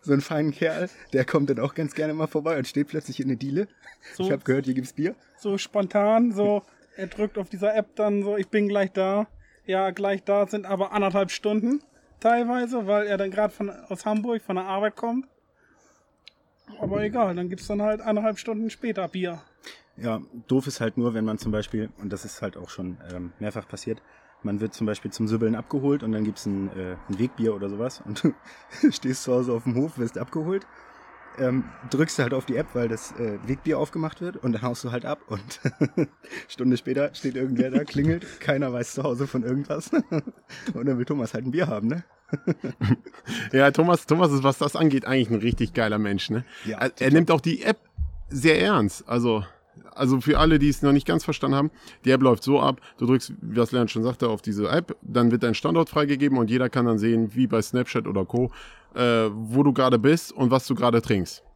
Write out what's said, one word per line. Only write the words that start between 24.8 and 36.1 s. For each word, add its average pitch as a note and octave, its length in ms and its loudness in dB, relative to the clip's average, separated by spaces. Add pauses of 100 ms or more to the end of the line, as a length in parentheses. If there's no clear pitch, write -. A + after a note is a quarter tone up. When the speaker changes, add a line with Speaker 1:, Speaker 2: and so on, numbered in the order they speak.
Speaker 1:
Beispiel G#2 240 -6
zum A2+ 160 -4
Sübbeln A2+ 280 0
abgeholt C#3 480 -2
und A2+ 100 -4
dann G#2+ 120 -2
gibt's G#2 200 -6
ein, G2 320 -4
äh, F#2 200 -8 (120)
ein F#2+ 100 -6
Wegbier A2+ 360 0
oder G2 160 -6
sowas A2 340 -8
und G#2+ 200 -8
<laughs> - 580 -2
du D4 100 6
stehst C3 300 -4
zu B2+ 100 -2
Hause B2 200 2
auf A#2 120 -2
dem B2 100 0
Hof, C#3+ 240 0
wirst A#2+ 200 -4
abgeholt, E3 480 -4 (720)
ähm, B2+ 260 0 (240)
drückst D3+ 300 0
halt B2+ 160 0
auf C3 100 -2
die B2 120 -4
App, - 180 -6
weil A#2+ 140 -2
das, A2 240 -8
äh, G#2+ 340 -6
Wegbier C3+ 320 -2
aufgemacht D#3+ 420 -4
wird F3+ 160 -8
und B2 160 -2
dann A2 80 -2
haust A#2+ 240 -6
du A#2+ 80 -6
halt B2 140 -6
ab D3 220 -6
und A2 400 -10
<laughs> - 420 0 (380)